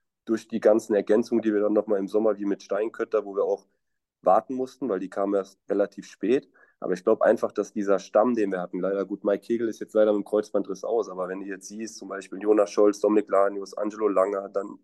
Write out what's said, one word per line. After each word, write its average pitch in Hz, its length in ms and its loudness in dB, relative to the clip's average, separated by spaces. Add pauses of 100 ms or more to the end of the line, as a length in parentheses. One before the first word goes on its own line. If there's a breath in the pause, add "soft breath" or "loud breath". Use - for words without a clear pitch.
(260)
durch 110 220 -4
die 113 120 -6
ganzen 110 360 4
Ergänzungen, 110 460 2
die 110 120 0
wir 101 80 0
dann 104 120 0
nochmal 104 260 0
im 95 80 -6
Sommer, 107 300 0
wie 101 80 -6
mit 98 180 -4
Steinkötter, 107 640 -4
wo 98 100 -12
wir 98 100 0
auch 98 220 -4 (540)
warten 107 340 2
mussten, 131 340 -6
weil 95 100 -2
die 95 100 -8
kamen 101 260 -2
erst 95 240 -4 (100)
relativ 98 380 -4
spät. 123 420 -2 (300 soft breath)
Aber - 140 -4
ich 90 100 -6
glaub 110 180 2
einfach, 110 300 2
dass - 220 -6
dieser 98 260 0
Stamm, 117 360 2
den 101 160 -2
wir 92 100 -4
hatten, 90 180 -8
leider 98 260 -2
gut, 98 180 -8
Mike 101 220 -2
Kegel 117 240 -2
ist 107 100 -10
jetzt - 140 -12
leider 107 200 4
mit 101 100 -2
dem - 20 -20
Kreuzbandriss 98 580 -2
aus, 107 260 -2
aber 92 200 -8
wenn 95 120 -10
du 95 40 -12
jetzt 98 220 -14
siehst, 107 300 -14
zum 98 120 -16
Beispiel 98 320 -12
Jonas 104 300 4
Scholz, 104 280 4
Dominik 104 300 2
Lanius, 98 460 0
Angelo 107 320 -2
Langer, 98 420 0
dann 101 340 -8